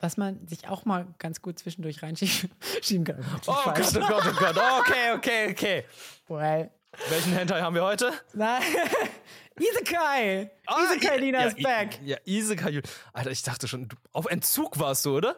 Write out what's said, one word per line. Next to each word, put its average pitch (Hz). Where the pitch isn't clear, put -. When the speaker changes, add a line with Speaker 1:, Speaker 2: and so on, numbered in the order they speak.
Speaker 1:
Was 170
man 196
sich 165
auch 190
mal 180
ganz 165
gut 175
zwischendurch 156
reinschieben 160
<laughs> -
schieben 180
kann. 135
Speaker 2:
Oh -
Speaker 1:
Falsch. 185
Speaker 2:
Gott, 220
oh 415
Gott, 208
oh -
Gott. 175
Okay, 247
okay, 226
okay. 185
Speaker 1:
Well. 156
Speaker 2:
Welchen 160
Hentai 180
haben 175
wir 170
heute? 240
Speaker 1:
Nein. 226
<laughs> -
Isekai. 285
Speaker 2:
Ah, 294
Speaker 1:
Isekai 311
Speaker 2:
I-, -
Speaker 1:
Nina 262
Speaker 2:
ja, 247
Speaker 1:
is 214
Speaker 2:
I-, -
Speaker 1:
back. 226
Speaker 2:
ja, 139
Isekai. 190
Alter, 127
ich 131
dachte 123
schon, 123
du, -
auf 160
Entzug 277
warst 139
du, 139
oder? 220